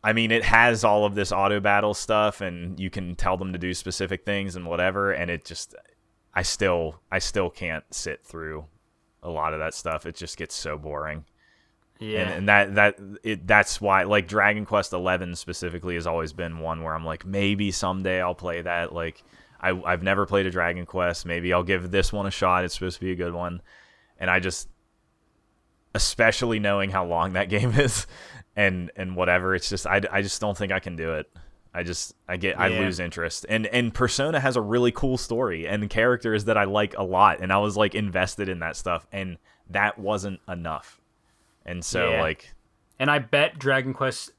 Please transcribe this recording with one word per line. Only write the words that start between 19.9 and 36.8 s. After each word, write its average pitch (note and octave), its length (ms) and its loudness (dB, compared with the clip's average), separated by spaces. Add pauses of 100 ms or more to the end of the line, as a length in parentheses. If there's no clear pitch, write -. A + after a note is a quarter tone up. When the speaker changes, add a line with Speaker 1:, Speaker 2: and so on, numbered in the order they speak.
Speaker 1:
never G2 220 2
played G2 200 2
a F#2 60 -2
Dragon F2 340 -2
Quest. F2 400 -2
Maybe F2 280 -2
I'll F2+ 100 4
give F2+ 280 0
this F#2+ 200 2
one G2+ 140 -2
a G2 60 -4
shot. F2+ 340 2
It's F2 80 -6
supposed F#2 260 -6
to F#2 60 -6
be F#2 80 -2
a - 20 -4
good F2 180 -4
one. F2 280 -8 (580)
And F#2 100 -2
I F2+ 120 4
just, F2+ 260 -4 (1300)
especially A2+ 680 2
knowing G2+ 300 0
how F#2 160 -2
long E2+ 280 0
that F#2 160 0
<laughs> - 0 -
game G#2+ 220 0
is B2+ 360 2 (480)
and, F#2 400 2
and F#2 200 -6
whatever, F2+ 400 4
it's - 140 -2
just, F#2+ 180 -4
I, G2 140 4 (100)
I G2 100 2
just G2 200 -4
don't G#2 160 -2
think G2 140 -2
I F#2+ 80 0
can F2+ 160 -10
do D#2+ 180 -4
it. D#2 160 -6 (440)
I F2 100 -4
just, E2+ 300 -6 (140)
I F2+ 100 -6
get, F#2 220 -2
I F#2 80 4
Speaker 2:
Yeah. A2 140 2
Speaker 1:
lose F#2 180 -2
interest. E2+ 500 -6
And, A2 180 0
and A#2+ 260 0
Persona C#3 460 0
has C3 160 2
a A#2+ 60 2
really A#2+ 300 2
cool C3 260 0
story G2+ 500 -2
and G#2 220 -2
characters A2+ 560 2
that A2 120 2
I G#2 80 4
like G2+ 320 0